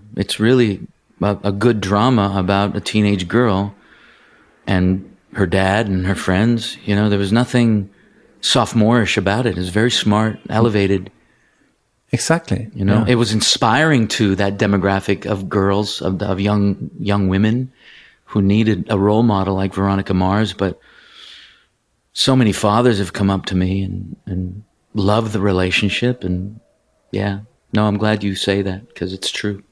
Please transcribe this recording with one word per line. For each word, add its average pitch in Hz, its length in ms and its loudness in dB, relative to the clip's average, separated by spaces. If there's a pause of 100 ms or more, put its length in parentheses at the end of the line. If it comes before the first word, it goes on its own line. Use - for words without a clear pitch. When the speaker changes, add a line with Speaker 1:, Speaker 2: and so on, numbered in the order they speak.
(160)
Speaker 1:
It's - 220 -4
really 110 420 2 (420)
a, 101 220 0
a 98 80 -2
good 107 280 0
drama 101 560 2
about 98 400 0
a 101 40 -6
teenage 101 480 0
girl 101 460 0 (920)
and 92 420 0 (240)
her 101 140 0
dad 98 420 0
and 92 180 -2
her 95 80 0
friends. 110 720 0
You 104 100 0
know, 104 140 2
there 101 100 0
was 98 140 -2
nothing 113 560 2 (540)
sophomorish 113 760 2
about 104 300 0
it. 92 100 -2
It 90 40 -4
was 90 100 -4
very 110 200 2
smart, 107 480 0 (120)
elevated. 101 600 0 (1000)
Speaker 2:
Exactly. 110 640 -2
Speaker 1:
You 98 100 -4
know, 104 220 2
Speaker 2:
Yeah. 120 60 2
Speaker 1:
it - 40 4
was 113 160 0
inspiring 120 760 2
to 101 280 0
that 98 220 -2
demographic 98 680 0
of 98 220 -4
girls, 101 540 0
of, 95 200 -2
of 98 180 -2
young, 101 500 0 (100)
young 101 280 0
women 110 440 0 (540)
who 107 160 0
needed 104 480 2
a 107 80 2
role 104 240 4
model 98 320 2
like 95 200 -2
Veronica 98 400 0
Mars. 92 380 0
But 95 260 -4 (1300)
so - 240 2
many 113 160 4
fathers 110 460 2
have 98 160 -4
come 98 160 0
up 92 160 -2
to - 100 -6
me 92 260 0
and, 95 340 -8 (100)
and 92 360 -6 (320)
love 107 380 0
the 104 80 -2
relationship. 98 840 0
And 95 360 -6 (500)
yeah, 101 300 -4 (320)
no, 107 140 2
I'm 104 100 0
glad 107 260 0
you 98 120 -4
say 98 280 0
that 98 320 -8
'cause 92 200 -6
it's - 160 -8
true. 101 420 -6